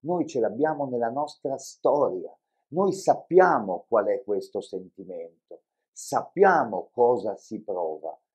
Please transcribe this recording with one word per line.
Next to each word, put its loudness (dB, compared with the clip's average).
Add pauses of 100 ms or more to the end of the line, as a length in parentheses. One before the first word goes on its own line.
noi -2
ce -4
l'abbiamo 0
nella -2
nostra -6
storia, -2 (340)
noi 0
sappiamo 2
qual 2
è -2
questo -4
sentimento, -14 (300)
sappiamo 0
cosa 2
si -12
prova. -6 (160)